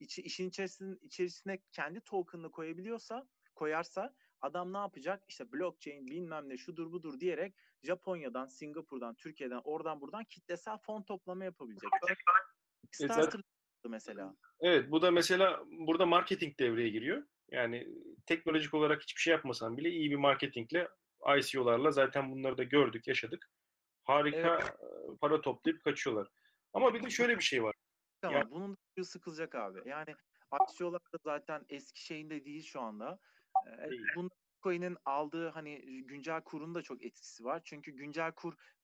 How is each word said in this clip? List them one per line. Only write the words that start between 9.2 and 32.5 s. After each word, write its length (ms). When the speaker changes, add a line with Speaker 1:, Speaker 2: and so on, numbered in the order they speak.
Speaker 1:
oradan 360
buradan 240
kitlesel 540
fon 240
toplama 420
yapabilecek. 460
Speaker 2:
E, 40
Speaker 1:
Kickstarter 400
Speaker 2:
zaten 200
Speaker 1:
mesela. 480
Speaker 2:
Evet, 300
bu 120
da 80
mesela 560
burada 400
marketing 520
devreye 300
giriyor. 380
Yani 380
teknolojik 480
olarak 280
hiçbir 180
şey 100
yapmasan 460
bile 140
iyi 200
bir 60
marketingle 720
I 40
C 180
O'larla 300
zaten 400
bunları 280
da 60
gördük, 420
yaşadık. 440
Harika, 580
Speaker 1:
Evet. 180
Speaker 2:
e, 400
para 200
toplayıp 440
kaçıyorlar. 440
Ama 220
bir 80
de 80
şöyle 280
bir 60
şey 180
var. 120
Speaker 1:
Ama 160
Speaker 2:
Ya- 120
Speaker 1:
bunun 220
da 40
ucu 80
sıkılacak 500
abi. 340
Yani 220
I 220
C 80
O'lar 160
da 100
zaten 440
eski 360
şeyinde 400
değil 200